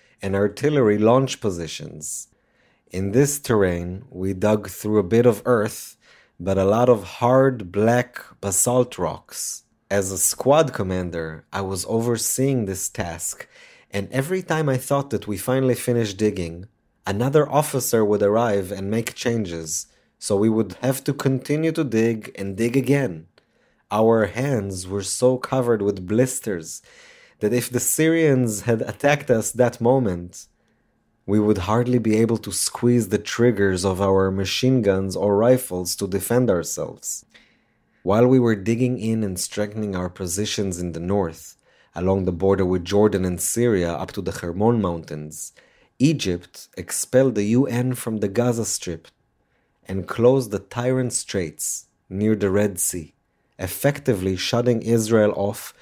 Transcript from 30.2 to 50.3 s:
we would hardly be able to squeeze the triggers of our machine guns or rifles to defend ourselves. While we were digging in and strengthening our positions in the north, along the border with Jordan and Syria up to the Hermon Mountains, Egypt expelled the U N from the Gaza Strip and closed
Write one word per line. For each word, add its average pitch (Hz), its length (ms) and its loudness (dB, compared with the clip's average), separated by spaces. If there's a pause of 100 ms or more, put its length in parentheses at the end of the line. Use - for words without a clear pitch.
we 104 120 2
would 104 200 2
hardly 120 400 2
be 110 160 2
able 113 220 2
to 101 140 -12
squeeze 123 580 0
the 104 100 2
triggers 101 640 2
of 95 160 0
our 95 300 4
machine 120 500 0
guns 95 340 0
or 101 220 2
rifles 107 600 2
to 101 100 -4
defend 110 420 0
ourselves. - 760 -4 (800)
While 110 240 4
we 131 120 6
were 117 160 4
digging 117 440 0
in 110 240 -2
and 95 160 -4
strengthening 104 560 -6
our 90 140 -4
positions 95 680 -4
in 87 140 -6
the 82 80 -10
north, 87 580 -4 (380)
along 95 300 0
the 90 60 0
border 95 320 2
with 90 220 0
Jordan 101 400 4
and 90 160 -2
Syria 98 520 0
up 87 180 -8
to 98 100 -8
the 90 100 -6
Hermon 104 480 0
Mountains, 80 760 -6 (440)
Egypt 120 680 -2 (100)
expelled 127 560 0
the 104 120 0
U 120 200 4
N 123 300 -2
from 110 220 -6
the 104 100 -2
Gaza 117 380 0
Strip - 420 -8 (800)
and 95 200 -6
closed 120 440 2